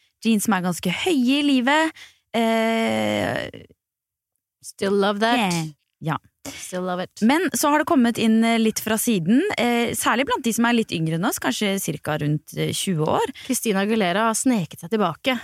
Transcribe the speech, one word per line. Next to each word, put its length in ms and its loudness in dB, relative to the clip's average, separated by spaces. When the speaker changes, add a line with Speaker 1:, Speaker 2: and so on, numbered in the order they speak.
Speaker 1:
Jeans 200 2
som 100 0
er 80 0
ganske 300 -2
høye 480 2
i 20 0
livet. 500 2
Eh, 1160 0
Speaker 2:
Still 300 -4
love 260 2
that. 180 2
Speaker 1:
yeah. 280 0
Ja. 180 -2
Speaker 2:
Still 300 -10
love 200 -4
it. 180 -10
Speaker 1:
Men 300 4
så 180 0
har 100 4
det 80 -2
kommet 300 2
inn, 260 4
eh, 160 2
litt 200 0
fra 180 -2
siden, 440 2
eh, 360 0
særlig 340 0
blant 160 -2
de 100 -2
som 120 0
er 80 2
litt 180 0
yngre 240 -2
enn 100 -2
oss, 140 -2
kanskje 400 -2
cirka 400 -4
rundt, 380 -4
eh, 140 -2
tjue 340 -2
år. 200 0
Speaker 2:
Christina 380 0
Aguilera 440 2
har 60 2
sneket 480 0
seg 100 -12
tilbake. 520 0